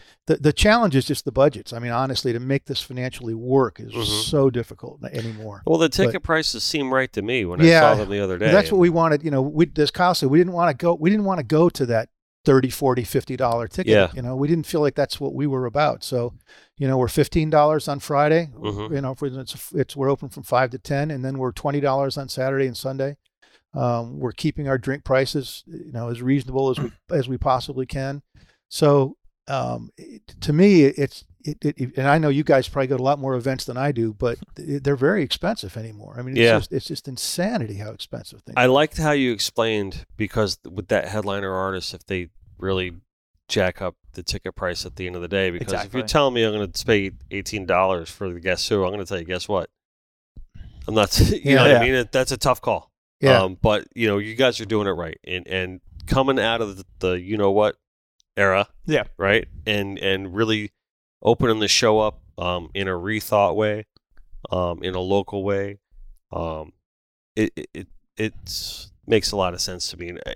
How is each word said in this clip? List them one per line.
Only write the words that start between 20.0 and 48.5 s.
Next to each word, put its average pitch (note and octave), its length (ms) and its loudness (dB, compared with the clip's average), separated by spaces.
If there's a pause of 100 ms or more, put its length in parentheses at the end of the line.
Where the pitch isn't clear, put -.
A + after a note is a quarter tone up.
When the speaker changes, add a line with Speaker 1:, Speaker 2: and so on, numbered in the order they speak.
Speaker 1:
open C#3 220 -2
from - 140 -16
five B2+ 260 0
to B2+ 80 -12
ten, C#3+ 320 -4
and C3+ 140 -8
then C3+ 140 -6
we're B2+ 140 -4
twenty C#3+ 280 -4
dollars C#3 360 0
on C#3 140 -10
Saturday C3+ 360 -2
and A#2+ 100 -6
Sunday. C3+ 400 -6 (560)
Um, A#2+ 460 -4
we're B2+ 140 -4
keeping D3 360 -4
our C3+ 100 2
drink C3+ 260 -6
prices, C3+ 600 -2
you D#3+ 260 -16
know, A#2+ 160 -6
as A#2 140 -8
reasonable C3+ 480 0
as B2 100 -2
we, B2 100 -6 (120)
<clears throat> - 100 -14
as C3+ 160 -2
we C3 80 -4
possibly C3 500 -2
can. C#3 360 -8 (460)
So, C#3+ 480 4 (300)
um, B2 500 -6
it, - 260 -20 (180)
to D#3 120 -2
me, F3 340 8
it's, - 380 -2 (200)
it, D3+ 200 -8
it, C#3+ 320 -4
and C3+ 120 0
I D3 100 6
know D#3 120 2
you C#3+ 120 2
guys C3+ 260 4
probably C3+ 200 -2
go C3+ 80 0
to B2 60 -4
a - 20 -4
lot C#3+ 160 2
more C3+ 160 -4
events B2+ 300 -4
than B2 100 -8
I C#3+ 160 -2
do, A2+ 200 -2
but A#2+ 260 -4 (180)
it, C#3+ 260 -8
they're C#3+ 140 0
very D#3 260 2
expensive E3+ 540 -6
anymore. G#2+ 420 -14
I B2 40 -8
mean, B2+ 140 -10
it's B2 40 4
Speaker 2:
Yeah. A#2 180 8
Speaker 1:
just, - 140 -4
it's C3+ 140 -4
just - 200 -10
insanity C#3+ 680 -4
how G#2 180 -12
expensive - 500 -14
things - 140 -18
Speaker 2:
I B2 80 6
Speaker 1:
are. B2+ 40 8
Speaker 2:
liked C#3+ 300 4
how D#3 140 2
you C3+ 180 2
explained, G#2+ 760 -2 (120)
because G#2 420 -2 (100)
with F#2 200 -12
that G#2 180 0
headliner G2 460 -4
artist, F#2+ 420 -4
if F2+ 120 -18
they F2+ 240 -6 (280)
really F#2 360 -4 (540)
jack F#2 320 0
up F2+ 140 -6 (200)
the F2+ 100 -12
ticket - 320 -8
price F2 280 -6
at F2+ 120 -16
the F#2 100 -10
end F2+ 80 -10
of F2 80 -8
the F2 60 -10
day, F#2+ 220 2
because F2 220 -6
if G#2 200 -6
you're B2 100 -4
Speaker 3:
Exactly. - 60 -
Speaker 2:
telling C#3 260 2
me A#2+ 80 2
I'm A2 120 2
gonna G#2 140 -4 (160)
pay G2 280 2 (180)
eighteen G2+ 360 -8
dollars F2+ 440 2
for F#2+ 220 -8
the F2 80 -10
Guess F2 280 -2